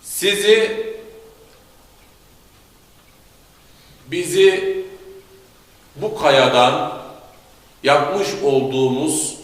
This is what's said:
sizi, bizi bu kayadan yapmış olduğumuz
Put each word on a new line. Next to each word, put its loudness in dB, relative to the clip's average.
sizi, 0
bizi 0
bu -6
kayadan 2
yapmış 0
olduğumuz -2